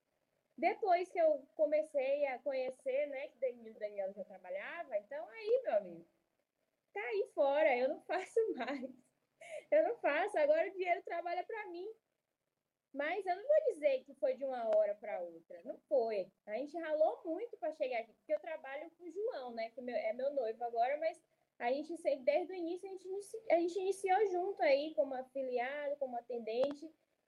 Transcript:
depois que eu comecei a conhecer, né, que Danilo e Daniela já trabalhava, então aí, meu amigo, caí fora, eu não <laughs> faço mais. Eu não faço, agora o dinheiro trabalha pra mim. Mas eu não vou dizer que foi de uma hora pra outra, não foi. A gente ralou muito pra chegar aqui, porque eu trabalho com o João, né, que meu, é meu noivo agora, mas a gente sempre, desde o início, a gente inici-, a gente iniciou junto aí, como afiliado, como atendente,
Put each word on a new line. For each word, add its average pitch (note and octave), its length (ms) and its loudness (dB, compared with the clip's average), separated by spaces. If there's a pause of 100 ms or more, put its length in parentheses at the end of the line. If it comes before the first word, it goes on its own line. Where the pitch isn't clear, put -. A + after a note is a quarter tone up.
(560)
depois F4+ 540 2
que F#4+ 80 -4
eu D#4 360 4
comecei D4 720 2
a B3+ 140 -2
conhecer, C4 680 -2
né, C#4 220 -8
que - 100 -20
Danilo A#3+ 300 -4
e A3 100 -18
Daniela G3+ 340 -4
já G3+ 120 -10
trabalhava, G#3 760 -8
então C#4 300 -8
aí, A4+ 360 0
meu C4+ 120 0
amigo, E3+ 300 -4 (840)
caí G#4+ 420 -2
fora, C#4+ 420 4
eu B3+ 120 2
não E4 160 -4
<laughs> - 40 -20
faço F#4+ 320 0 (160)
mais. B3+ 340 -6 (800)
Eu D4+ 140 8
não A4 120 0
faço, F4 420 2
agora D#4 300 4
o F4+ 40 -8
dinheiro F#4 320 0
trabalha F4 400 -4
pra G#4+ 240 -8
mim. F4+ 180 -10 (1040)
Mas D#4+ 340 -4
eu F4+ 100 0
não G4+ 100 -12
vou D#5 180 6 (100)
dizer C#4+ 300 2
que C#4 100 -20
foi C4 200 0
de A#3+ 100 -6
uma A#3+ 320 0
hora G#3 180 4
pra G#3 260 -6
outra, E3+ 440 -12
não C4 140 -10 (100)
foi. A3+ 380 2 (200)
A G#3 100 -8
gente D4 220 -6
ralou D#4+ 460 2
muito F#4 340 -6
pra D#4 160 -4
chegar B3+ 260 -2
aqui, A3+ 140 -10
porque - 200 -6
eu D4+ 60 0
trabalho D#4 560 -10
com F4 80 -20
o F4 60 -10
João, D#4+ 420 -6
né, A3+ 180 -6
que B3+ 120 -14
meu, B3 120 -6
é A3 200 -2
meu C4 180 -2
noivo A3+ 320 -2
agora, A#3+ 320 2
mas E4 240 -2 (380)
a A#3+ 120 0
gente D4+ 280 -2
sempre, C#4 260 0
desde D4 280 2
o F#4+ 40 -8
início, F4+ 320 -4
a F#4+ 40 -10
gente F#4 160 -14
inici-, G4+ 420 -8
a D#4+ 80 8
gente F4 200 0
iniciou G4 520 2
junto F#4 320 -2
aí, D4+ 320 4
como C#4 200 0
afiliado, C4 840 -4
como B3+ 200 -6
atendente, B3 760 -4 (380)